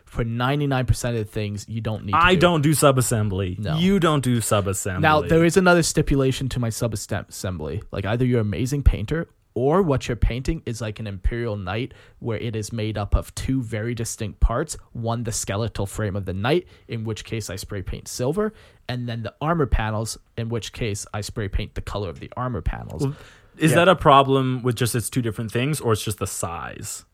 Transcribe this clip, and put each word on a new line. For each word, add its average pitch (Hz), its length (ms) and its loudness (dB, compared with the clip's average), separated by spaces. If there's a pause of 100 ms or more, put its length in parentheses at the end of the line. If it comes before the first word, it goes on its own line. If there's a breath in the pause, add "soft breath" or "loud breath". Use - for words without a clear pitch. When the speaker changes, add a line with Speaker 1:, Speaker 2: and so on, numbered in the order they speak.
Speaker 1:
for - 220 -4
ninety-nine 131 600 0
percent 120 320 -2
of 107 80 -2
the 104 60 -14
things, 104 380 -6
you 113 100 -6
don't 110 240 -6
need - 80 -6
to 151 60 2
Speaker 2:
I 175 180 8
Speaker 1:
do. 156 60 4
Speaker 2:
don't 175 200 6
do 151 100 4
subassembly. 110 840 2
Speaker 1:
No. 101 200 -2
Speaker 2:
You 190 240 4
don't 151 200 4
do 123 180 2
subassembly. 98 600 0
Speaker 1:
Now, 156 220 4
there 165 240 4
is 160 100 4
another 175 280 6
stipulation 135 680 2
to 127 100 -4
my 117 120 -2
subassembly. 98 1200 -6
Like, 98 120 -6
either 120 220 0
you're 123 160 4
an 107 60 0
amazing 127 360 -2
painter - 460 0 (240)
or 147 280 4
what 139 260 2
you're 127 80 -2
painting 131 500 0
is, 113 140 -6
like, 107 220 -6
an 110 60 -6
Imperial 104 500 -2
Knight 104 360 -4 (260 soft breath)
where 117 180 -4
it 113 180 -6
is 107 160 -6
made 110 260 -4
up 104 180 -4
of - 200 0
two 135 260 -2
very 113 320 -6
distinct 113 460 -6
parts. - 380 0 (160)
One, 117 320 -4
the 113 80 -6
skeletal 101 520 -4
frame 101 300 -4
of 101 100 -4
the - 80 -6
knight, 127 340 0 (200 soft breath)
in 113 160 -8
which 110 220 -8
case 113 240 -8
I 95 80 -8
spray 101 240 -10
paint - 260 -8
silver, 196 460 -2 (340 soft breath)
and 123 220 -6
then 117 140 -6
the - 180 -8
armor 156 240 2
panels, 110 520 0 (200)
in 117 100 -4
which 113 240 -4
case 107 420 -4
I 107 80 -4
spray 101 280 -6
paint - 260 -4
the 107 60 -6
color 104 280 -6
of 78 120 -12
the - 160 -14
armor 123 240 -4
panels. 58 420 -6
Speaker 2:
Well, 139 120 -2 (420 soft breath)
is - 140 4
Speaker 3:
Yeah. 120 80 4
Speaker 2:
that 180 100 6
a 202 80 8
problem 135 680 6
with 123 120 0
just 120 200 0
it's 117 140 -2
two 135 120 -2
different 113 300 -4
things, 135 300 0
or 113 100 2
it's 107 120 0
just 107 160 -6
the 98 80 -4
size? - 760 -8 (100)